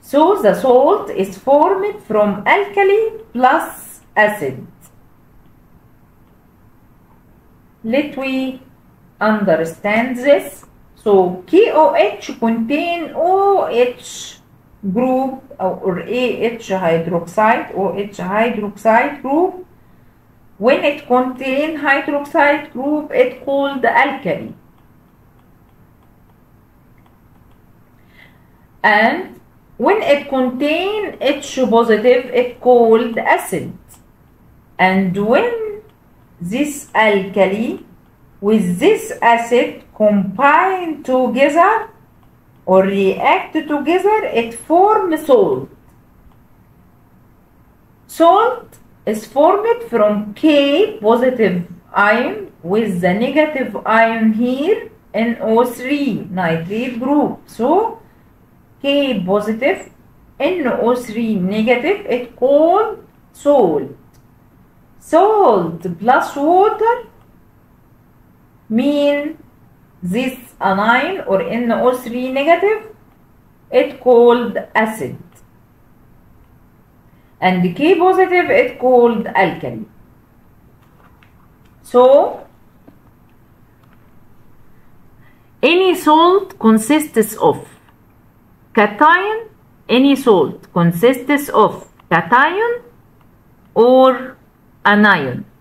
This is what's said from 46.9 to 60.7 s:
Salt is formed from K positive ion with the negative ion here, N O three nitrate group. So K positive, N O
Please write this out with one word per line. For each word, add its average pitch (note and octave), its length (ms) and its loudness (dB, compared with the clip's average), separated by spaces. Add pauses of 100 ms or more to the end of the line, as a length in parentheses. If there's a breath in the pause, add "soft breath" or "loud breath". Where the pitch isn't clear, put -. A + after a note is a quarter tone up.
Salt G4 720 0 (280)
is A3 200 -6
formed G4+ 580 0
from G#3 500 -2
K D4 640 2
positive A3 720 0 (240)
ion C4 600 -2 (120)
with F#3+ 360 -2
the F3+ 140 0
negative C4+ 600 -2 (100)
ion A3+ 460 2
here, C#4 580 -2 (240)
N A3+ 260 -4
O A3 240 2
three B3 640 -4
nitrate F3+ 720 -6
group. C4+ 460 0
So E4+ 540 -2 (800 soft breath)
K C#4 440 -2
positive, A3 680 -4 (500)
N D#4+ 260 -2
O A3+ 300 0